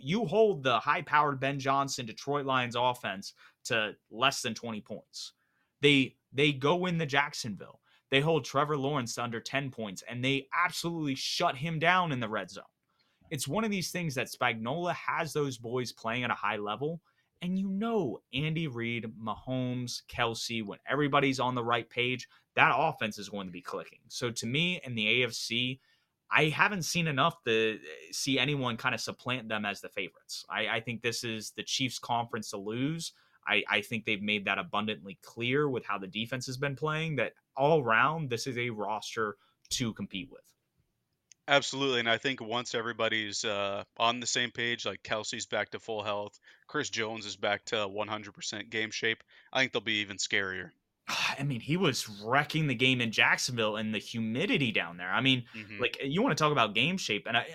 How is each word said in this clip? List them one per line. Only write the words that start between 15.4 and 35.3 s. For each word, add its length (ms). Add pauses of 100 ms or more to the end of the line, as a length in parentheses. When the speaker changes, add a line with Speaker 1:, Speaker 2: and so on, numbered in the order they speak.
Speaker 1:
boys 340
playing 340
at 60
a 40
high 240
level, 420 (400)
and 180
you 120
know 500 (140)
Andy 320
Reid, 400 (120)
Mahomes, 840 (120)
Kelce, 480
when 240
everybody's 540
on 140
the 100
right 240
page, 400 (260)
that 220
offense 420
is 120
going 160
to 60
be 100
clicking. 460
So 220
to 160
me, 380
in 100
the 280
A 40
F 60
C, 480 (500)
I 200
haven't 320
seen 260
enough 360
to 340 (320)
see 280
anyone 380
kinda 220
supplant 500
them 160
as 160
the 80
favorites. 600
I, 180
I 120
think 200
this 240
is 320
the 60
Chiefs' 360
conference 520
to 80
lose. 540 (340)
I, 220
I 120
think 240
they've 180
made 220
that 140
abundantly 640
clear 460